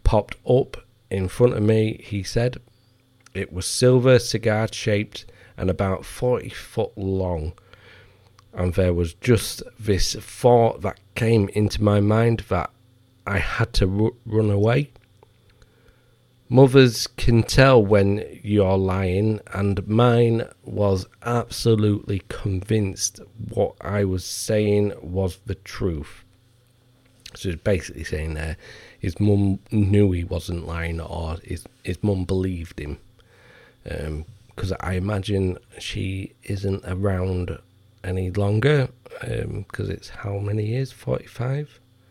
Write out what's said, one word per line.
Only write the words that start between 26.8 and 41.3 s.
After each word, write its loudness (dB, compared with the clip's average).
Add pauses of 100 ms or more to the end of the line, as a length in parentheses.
So -8
he's -8
basically -2
saying -6
there, -6 (420)
his -6
mum 2 (120)
knew 4
he -2
wasn't -6
lying, -6
or -8
his, -10 (180)
his -6
mum 0
believed -4
him. -10 (880)
Um, -8 (300)
'cause -6
I -6
imagine -2 (200)
she -8 (100)
isn't -4
around -2 (440)
any -4
longer, 2 (320)
um, -6
'cause -8
it's -10
how -8
many -4
years? -4
Forty-five -6 (320)